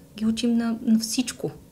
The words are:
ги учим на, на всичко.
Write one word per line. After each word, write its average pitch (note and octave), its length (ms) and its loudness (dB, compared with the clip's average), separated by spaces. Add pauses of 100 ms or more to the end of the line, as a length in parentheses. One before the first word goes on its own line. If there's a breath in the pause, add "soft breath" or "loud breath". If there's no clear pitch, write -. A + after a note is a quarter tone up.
(160)
ги G#3+ 100 -2
учим A#3 300 2
на, A3+ 260 0
на A3 160 4
всичко. - 520 -2 (220)